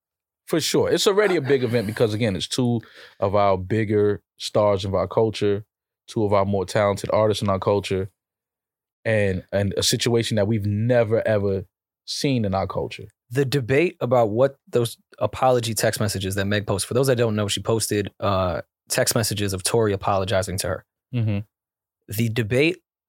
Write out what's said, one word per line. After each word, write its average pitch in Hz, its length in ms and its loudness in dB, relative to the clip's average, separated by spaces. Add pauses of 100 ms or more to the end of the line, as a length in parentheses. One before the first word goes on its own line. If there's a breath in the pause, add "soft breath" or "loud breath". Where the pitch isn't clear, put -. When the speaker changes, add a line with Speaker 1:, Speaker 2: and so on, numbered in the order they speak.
(460)
Speaker 1:
For 165 140 0
sure. 113 300 0
It's 170 180 2
already 196 280 2
a 151 40 0
big 131 240 2
event 113 240 -2
because, 107 260 0
again, 107 220 -2
it's 80 100 -6
two 120 340 0 (380 loud breath)
of 98 160 0
our 101 240 4
bigger 104 640 0 (140)
stars 104 480 0
of 98 100 -2
our 92 140 0
culture, 101 560 0 (420)
two - 180 -4
of 101 80 0
our 98 120 4
more 98 200 -2
talented 101 480 0
artists 107 300 2
in 104 80 -2
our 95 80 0
culture, 98 520 -2 (920)
and, 104 380 0 (100)
and 98 240 0
a - 60 0
situation 117 540 0
that 101 100 4
we've 107 200 0
never, 113 600 2
ever 101 380 0 (400)
seen 127 400 -2
in 95 100 0
our 92 140 0
culture. - 380 -8 (220)
Speaker 2:
The 135 160 0
debate 135 560 0
about 120 300 2
what 127 260 2 (120)
those 117 300 0 (200)
apology 117 560 0
text 110 240 0
messages 98 380 -2
that 98 100 -2
Meg 104 180 -2
posted, 101 220 -2
for - 80 -8
those 135 140 2
that 131 100 4
don't 117 160 0
know, 104 140 -2
she - 120 -4
posted, 104 600 -2
uh, 92 400 0 (280)
text - 280 0
messages 104 360 -2
of 90 120 -6
Tory 110 280 2
apologizing 95 640 -2
to 87 100 -6
her. - 160 -6 (280)
Speaker 1:
Mm-hmm. 107 260 -2 (680)
Speaker 2:
The 117 220 -2
debate 120 480 0 (320)